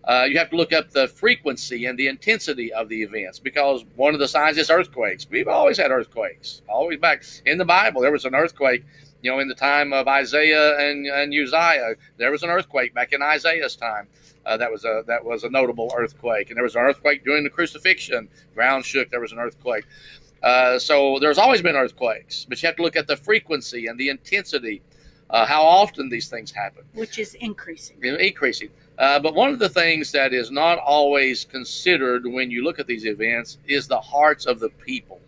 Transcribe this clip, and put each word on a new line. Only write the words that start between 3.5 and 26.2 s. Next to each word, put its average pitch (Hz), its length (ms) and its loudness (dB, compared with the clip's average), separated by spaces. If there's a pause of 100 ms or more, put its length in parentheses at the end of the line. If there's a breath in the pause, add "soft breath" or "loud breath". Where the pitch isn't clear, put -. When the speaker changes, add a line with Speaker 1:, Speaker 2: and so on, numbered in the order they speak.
Speaker 1:
one 143 180 2
of 147 60 -6
the 139 80 0
signs 151 280 2
is 156 140 0
earthquakes. 127 580 0
We've - 200 -4
always - 280 4
had 151 140 0
earthquakes. 110 760 -6
Always 143 300 -4
back - 260 0 (200)
in 151 140 0
the 185 60 0
Bible, 185 360 2
there 135 120 4
was 151 120 -2
an 131 100 -4
earthquake. 135 500 0 (360 soft breath)
You 127 120 -2
know, 135 80 -2
in 135 80 -2
the 127 60 -8
time 143 380 2
of 135 140 0
Isaiah 147 720 4
and, 143 280 -2
and 143 280 -2
Uzziah, 143 640 2 (200 soft breath)
there 120 140 0
was 147 140 -4
an 170 60 -4
earthquake 143 440 -2
back 123 180 -2
in 139 80 -2
Isaiah's 151 560 0
time. 107 300 -6 (400 soft breath)
Uh, 110 100 0
that 117 140 -2
was 110 140 -8
a, 113 220 -2
that 120 180 -2
was 113 200 -6
a 120 60 -6
notable 123 440 0
earthquake. 113 560 -4
And 107 60 -10
there 123 80 -2
was 117 120 -4
an 120 60 2
earthquake 139 420 0
during 147 180 0
the 143 80 -4
crucifixion. 156 800 -2 (260 soft breath)
Ground 127 300 0
shook. 131 260 -4
There 123 100 -4
was 113 120 -10
an 113 60 -14
earthquake. 117 460 -6 (580 loud breath)
Uh, 127 360 4
so 139 400 2
there's 143 180 4
always 226 240 6
been 170 140 0
earthquakes, 123 760 -4
but 123 140 -8
you 165 60 -2
have 165 80 -4
to 165 60 -2
look 165 120 0
at - 140 -2
the 143 80 -2
frequency 135 720 -4
and 117 100 -10
the 135 100 -2
intensity, 135 720 -6 (500 soft breath)
uh, 113 140 4
how 147 180 2
often 170 460 4
these 117 200 -8